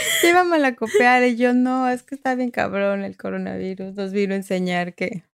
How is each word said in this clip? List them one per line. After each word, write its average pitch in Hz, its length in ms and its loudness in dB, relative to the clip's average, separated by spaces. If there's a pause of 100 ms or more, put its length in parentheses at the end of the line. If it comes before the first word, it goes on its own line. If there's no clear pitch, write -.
(240)
ya 339 60 6
iba 359 120 6
a - 20 4
malacopear 254 800 2
y 247 120 2
yo, 247 180 2
no, 254 360 2
es 247 140 -2
que - 120 -14
está 262 200 -2
bien 254 160 -2
cabrón 196 520 -2
el 196 140 -10
coronavirus, 190 800 -8
nos 196 160 -6
vino 196 220 0
a 196 40 -2
enseñar 180 580 -2
que 185 280 -6 (120)